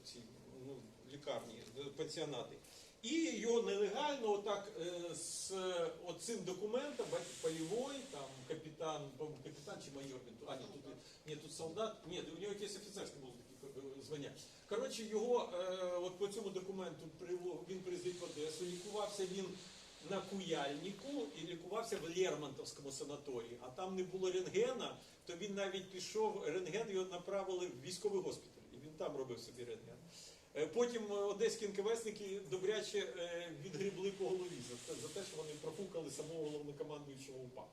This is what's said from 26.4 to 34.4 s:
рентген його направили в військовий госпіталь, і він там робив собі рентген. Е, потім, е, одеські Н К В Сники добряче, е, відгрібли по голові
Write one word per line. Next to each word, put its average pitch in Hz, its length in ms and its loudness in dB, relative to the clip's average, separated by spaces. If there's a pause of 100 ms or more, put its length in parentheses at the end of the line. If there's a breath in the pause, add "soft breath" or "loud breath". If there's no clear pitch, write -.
рентген 185 440 2
його 185 200 4
направили 180 560 2
в 131 200 -6
військовий 190 360 2
госпіталь, - 400 -4 (100)
і 117 40 -12
він 147 220 -10
там 160 180 0
робив 120 240 0
собі 123 240 -8
рентген. - 320 -8 (600 loud breath)
Е, 151 100 6
потім, 233 440 4
е, 202 40 4
одеські 202 500 4
Н 196 80 2
К 190 100 2
В 226 140 6
Сники 202 440 -2 (100)
добряче, 202 480 4
е, 170 540 0 (120)
відгрібли 196 460 2
по 196 180 2
голові 180 300 2 (120)